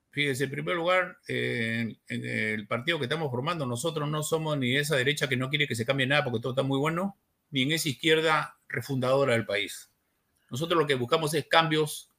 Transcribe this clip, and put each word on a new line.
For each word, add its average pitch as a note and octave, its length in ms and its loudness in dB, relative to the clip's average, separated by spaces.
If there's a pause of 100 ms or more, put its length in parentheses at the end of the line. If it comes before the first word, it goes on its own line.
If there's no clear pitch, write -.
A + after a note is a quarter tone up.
Fíjese, C#3+ 360 -2
en C3 60 -6
primer D3+ 260 -4
lugar, F3+ 400 0 (100)
eh, A#2 680 -2 (100)
en A#2+ 180 -6
el G#2+ 400 -2
partido C3+ 320 -2
que C#3+ 80 -2
estamos D3+ 240 -2
formando, C#3+ 360 -4
nosotros D3 440 -4
no D3+ 140 -2
somos D#3 340 -2
ni B2+ 180 2
esa D3 200 0
derecha C#3 320 0
que C3 100 0
no C3 120 -2
quiere D3 180 0
que A#2+ 80 -2
se A2 100 -2
cambie C3+ 220 2
nada C#3+ 160 4
porque A#2+ 160 -2
todo B2 140 -4
está C3 100 0
muy C3+ 160 2
bueno, E3 380 -2 (340)
ni C3+ 120 2
en C#3+ 100 0
esa D#3+ 160 0
izquierda D#3 680 2 (120)
refundadora C3 640 2
del A2+ 120 2
país. G2+ 460 -4 (580)
Nosotros E3 300 0
lo C#3+ 80 4
que C#3+ 80 2
buscamos D3 380 0
es D3+ 140 0
cambios, D#3 720 2